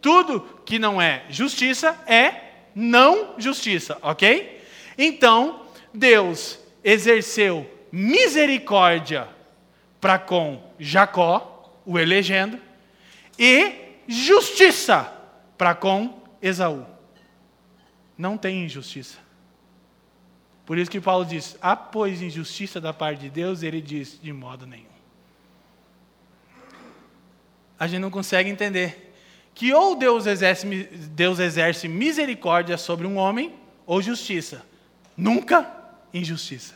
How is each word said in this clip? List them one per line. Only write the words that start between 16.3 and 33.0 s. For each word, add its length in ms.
Esaú. 420
Não 200
tem 280
injustiça. 520
Por 100
isso 140
que 100
Paulo 240
diz, 380
"Há, 120
pois, 460
injustiça 580
da 140
parte 280
de 100
Deus?" 320
Ele 180
diz, 400
"De 140
modo 320
nenhum." 180
A 60
gente 140
não 100
consegue 400
entender 640
que 180
ou 220
Deus 320
exerce, 400
Deus 720
exerce 480
misericórdia 920
sobre 300